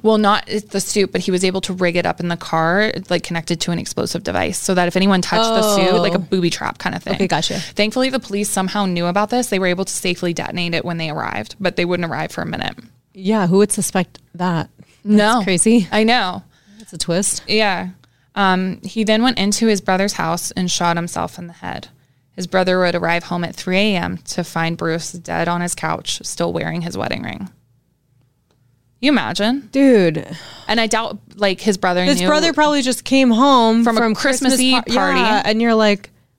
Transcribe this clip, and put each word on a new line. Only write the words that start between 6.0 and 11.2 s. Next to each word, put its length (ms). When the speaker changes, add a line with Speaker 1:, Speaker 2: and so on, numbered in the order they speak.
Speaker 1:
like 140
a 40
booby 300
trap 280
kind 200
of 60
thing. 100
Speaker 2:
Okay, 140
gotcha. 320
Speaker 1:
Thankfully, 500
the 100
police 300
somehow 380
knew 180
about 240
this. 180
They 120
were 80
able 180
to 80
safely 400
detonate 400
it 100
when 140
they 120
arrived, 520